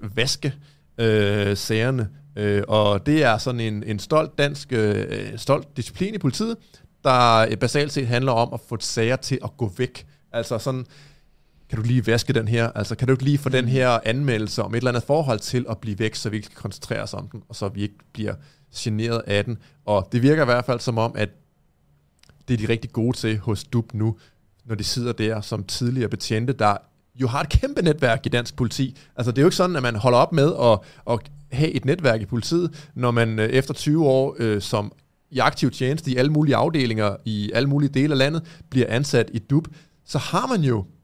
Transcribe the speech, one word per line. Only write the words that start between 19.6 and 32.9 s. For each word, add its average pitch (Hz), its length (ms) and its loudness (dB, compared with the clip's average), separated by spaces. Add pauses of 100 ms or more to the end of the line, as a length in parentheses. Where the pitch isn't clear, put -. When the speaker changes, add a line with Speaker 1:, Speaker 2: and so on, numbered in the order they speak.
Speaker 1:
Og 101 280 2
det 120 100 2
virker 151 200 6
i - 20 6
hvert 123 200 2
fald 120 160 -2
som 117 180 -2
om, 117 180 0
at 104 120 -2 (1200)
det 127 60 2
er 110 120 -2
de 113 60 0
rigtig - 200 -4
gode 117 240 0
til 110 220 -2
hos 101 260 -4
dub 117 300 -4
nu, 110 220 0 (500)
når 113 80 -6
de 104 100 -6
sidder 120 280 -4
der 110 280 -2
som 104 240 -6
tidligere 123 440 -2
betjente, 113 440 -2
der 104 240 2 (380)
jo 127 120 -2
har 127 140 -2
et 170 80 -4
kæmpe - 340 2
netværk 143 440 2
i - 20 0
dansk 120 280 -2
politi. 131 400 -2 (200)
Altså, 123 160 -2
det 117 60 0
er 139 40 6
jo - 40 6
ikke - 100 -2
sådan, 180 200 2
at 131 60 -2
man 120 140 -2
holder 120 220 4
op 135 140 4
med 156 200 4 (100)
at, 113 160 6 (320)
at 117 200 -4 (220)
have 151 180 0
et - 140 -4
netværk 131 380 2
i 98 40 -6
politiet, 165 680 -2